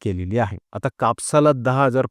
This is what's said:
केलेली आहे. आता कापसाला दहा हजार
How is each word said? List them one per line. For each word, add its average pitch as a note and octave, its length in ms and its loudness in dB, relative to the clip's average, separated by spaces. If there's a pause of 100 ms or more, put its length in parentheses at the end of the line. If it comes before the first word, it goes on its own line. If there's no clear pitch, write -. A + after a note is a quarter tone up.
केलेली F#2 360 -4
आहे. G2+ 180 -2 (160)
आता G#2+ 160 -4 (100)
कापसाला D3 540 2
दहा C3 320 0
हजार B2+ 260 0